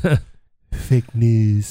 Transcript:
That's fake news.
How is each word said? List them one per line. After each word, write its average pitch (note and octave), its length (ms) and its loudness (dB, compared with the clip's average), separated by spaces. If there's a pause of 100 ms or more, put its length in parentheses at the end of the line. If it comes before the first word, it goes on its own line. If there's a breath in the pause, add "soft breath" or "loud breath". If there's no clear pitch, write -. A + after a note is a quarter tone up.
That's D#3 200 0 (500)
fake - 420 -2
news. A2 560 0